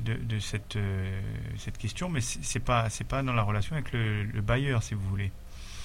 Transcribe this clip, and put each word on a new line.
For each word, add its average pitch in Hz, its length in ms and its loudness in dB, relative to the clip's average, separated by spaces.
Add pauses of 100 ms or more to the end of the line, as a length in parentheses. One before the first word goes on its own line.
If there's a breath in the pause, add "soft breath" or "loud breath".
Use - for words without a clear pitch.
de, 110 100 0
de 113 240 -2
cette, - 380 -4
euh, 95 420 0 (380)
cette - 220 -6
question, 139 320 -2
mais 156 100 2
c'est, 85 240 -2
c'est - 160 0
pas, 117 300 4
c'est - 160 -4
pas 135 160 0
dans 131 100 0
la 117 100 6
relation 104 320 2
avec 151 180 -2
le, 107 320 2
le 107 160 -2
bailleur, 120 420 4
si - 120 -4
vous 98 140 -2
voulez. 98 220 0 (540 loud breath)